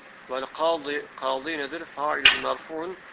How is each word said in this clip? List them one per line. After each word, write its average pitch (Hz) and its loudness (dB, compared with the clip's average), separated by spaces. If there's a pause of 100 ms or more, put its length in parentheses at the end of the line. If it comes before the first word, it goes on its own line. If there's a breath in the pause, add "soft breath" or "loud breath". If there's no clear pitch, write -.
(300)
Vel 131 -2
kâdi, 147 0 (140)
kâdi 135 -2
nedir? 147 -6 (140)
Fa'ilun 139 4
merfu'un, 156 -4 (160)